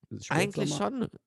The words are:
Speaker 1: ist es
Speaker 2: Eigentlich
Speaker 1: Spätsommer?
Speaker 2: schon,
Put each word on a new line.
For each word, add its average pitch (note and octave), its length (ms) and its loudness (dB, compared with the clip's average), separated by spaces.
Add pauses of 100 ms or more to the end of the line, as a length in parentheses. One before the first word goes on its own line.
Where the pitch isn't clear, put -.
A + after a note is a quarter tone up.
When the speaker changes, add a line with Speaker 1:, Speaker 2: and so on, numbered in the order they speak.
(100)
Speaker 1:
ist G#2 120 -10
es - 80 -8
Speaker 2:
Eigentlich F#3 400 2
Speaker 1:
Spätsommer? D3 60 -2
Speaker 2:
schon, A3 320 0 (180)